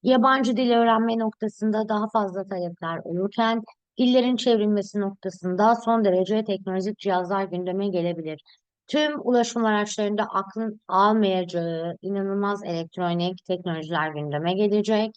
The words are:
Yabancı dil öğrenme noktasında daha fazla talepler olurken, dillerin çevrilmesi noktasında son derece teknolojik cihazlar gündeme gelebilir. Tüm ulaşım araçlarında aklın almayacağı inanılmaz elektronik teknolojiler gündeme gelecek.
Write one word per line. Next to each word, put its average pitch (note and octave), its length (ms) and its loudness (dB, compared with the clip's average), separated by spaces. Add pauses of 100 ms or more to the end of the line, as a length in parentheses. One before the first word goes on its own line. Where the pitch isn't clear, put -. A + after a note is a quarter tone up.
Yabancı B3+ 540 4
dil B3 140 2
öğrenme A3+ 480 4
noktasında G#3+ 680 -2
daha G#3+ 240 -2
fazla G3 320 -2
talepler F3 600 -6
olurken, G#3+ 580 -2 (360)
dillerin B3 380 4
çevrilmesi G#3 640 0
noktasında G3 760 0
son A3+ 300 0
derece F#3+ 400 2
teknolojik G3 540 -4
cihazlar F#3+ 460 -2
gündeme F#3 440 -4
gelebilir. E3 540 -4 (440)
Tüm D4+ 340 -2
ulaşım A#3 440 0
araçlarında G#3 580 0
aklın G#3 640 -6
almayacağı F3+ 1120 2
inanılmaz G3+ 640 -4
elektronik F3 800 -4
teknolojiler E3 640 -4
gündeme D3 440 -4
gelecek. G#3 640 2